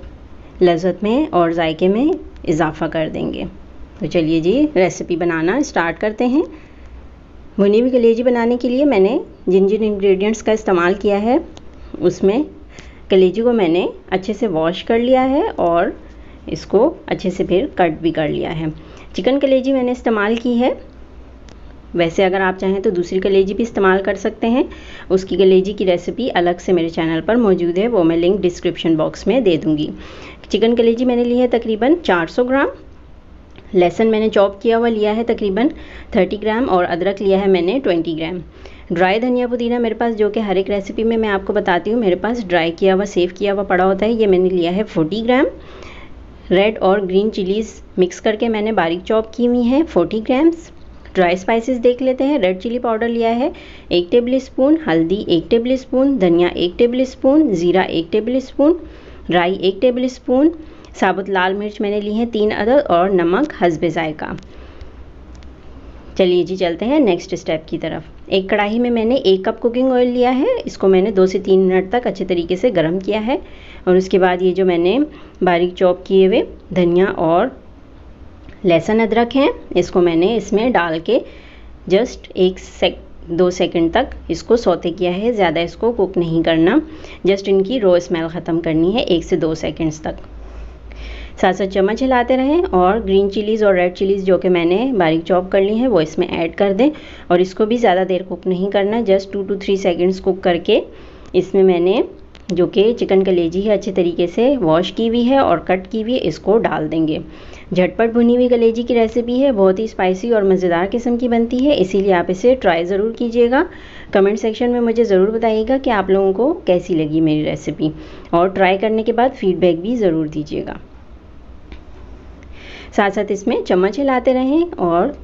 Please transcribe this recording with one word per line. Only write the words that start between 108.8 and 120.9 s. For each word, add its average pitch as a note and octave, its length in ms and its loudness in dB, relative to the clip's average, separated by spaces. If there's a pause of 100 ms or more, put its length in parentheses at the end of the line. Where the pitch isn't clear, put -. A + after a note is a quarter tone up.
की A#3+ 100 -2
recipe A#3 460 0
है, C#4 120 4
बहुत F#3+ 280 4
ही A3 80 -4
spicy F#3 440 -2
और A3 120 4
मज़ेदार F#3 440 2
किस्म A#3+ 300 -2
की B3 100 -2
बनती A#3 320 0
है, D4 180 2
इसीलिए G3 360 2
आप F3 160 0
इसे A#3+ 260 2
try F3 300 0
ज़रूर G3+ 280 -2
कीजिएगा। A#3+ 520 2 (480)
comment G3+ 260 4
section A#3 300 -2
में A#3+ 120 0
मुझे A#3 220 2
ज़रूर G3 280 4
बताइएगा A3 460 0
कि C4 140 -2
आप F#3+ 180 0
लोगों F#3+ 240 2
को B3 200 0 (140)
कैसी F3+ 280 0
लगी D#3 260 0
मेरी D3+ 220 2
recipe D3+ 480 -4 (420)
और F3 180 2
try F#3+ 260 2
करने A3 260 -2
के A3+ 100 0
बाद A#3+ 200 2
feedback F3 480 0
भी A3+ 160 -4
ज़रूर D#3+ 320 0
दीजिएगा। D#3 500 -8 (2250)